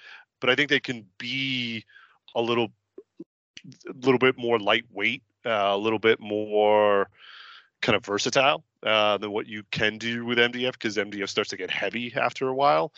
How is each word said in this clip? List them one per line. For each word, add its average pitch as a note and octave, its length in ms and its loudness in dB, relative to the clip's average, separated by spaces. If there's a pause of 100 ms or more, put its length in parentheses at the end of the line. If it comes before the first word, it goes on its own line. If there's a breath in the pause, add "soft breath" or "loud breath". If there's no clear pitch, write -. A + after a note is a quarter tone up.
(400 loud breath)
But B2 100 0
I B2+ 60 4
think C#3 140 2
they C#3 100 2
can A#2 260 -8 (120)
be B2 680 -6 (500 soft breath)
a A#2 80 0
little, A#2 300 0 (1300)
little B2+ 180 4
bit B2+ 180 2
more A#2 220 0
lightweight, G#2+ 640 -2 (220)
uh, A#2+ 40 -2 (240)
a G2+ 40 2
little A2 220 0
bit A2+ 200 4
more G#2 880 2 (720 loud breath)
kind A2 140 2
of - 100 -2
versatile, B2 580 0 (200)
uh, G#2+ 340 2
than G#2 140 -6
what G#2+ 160 -6
you G#2+ 240 -12
can G#2+ 260 0
do A#2 280 -6
with A#2+ 140 0
M A#2+ 120 4
D B2 140 -4
F, B2+ 140 -4
'cause G#2+ 180 -4
M G#2 120 -2
D G2+ 120 -8
F G2 80 -4
starts G#2 200 -2
to G2 80 -8
get F#2 120 -6
heavy A2+ 460 -6
after C3 320 -2
a C3 60 -2
while. D3+ 440 2